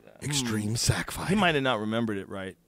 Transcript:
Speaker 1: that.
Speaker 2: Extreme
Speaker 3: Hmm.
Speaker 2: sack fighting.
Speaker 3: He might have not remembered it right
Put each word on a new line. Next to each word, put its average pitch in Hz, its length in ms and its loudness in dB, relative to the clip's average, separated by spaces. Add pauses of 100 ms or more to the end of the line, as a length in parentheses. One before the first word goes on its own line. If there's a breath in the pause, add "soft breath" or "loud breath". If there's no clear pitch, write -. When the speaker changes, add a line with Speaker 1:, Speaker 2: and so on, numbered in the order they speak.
Speaker 1:
that. - 240 -18
Speaker 2:
Extreme 117 420 -2
Speaker 3:
Hmm. 113 60 -2
Speaker 2:
sack - 360 0
fighting. 165 240 -2
Speaker 3:
He 214 40 4
might 175 140 6
have 139 100 2
not 123 160 2
remembered 110 380 0
it 95 100 -6
right 95 300 -8 (100)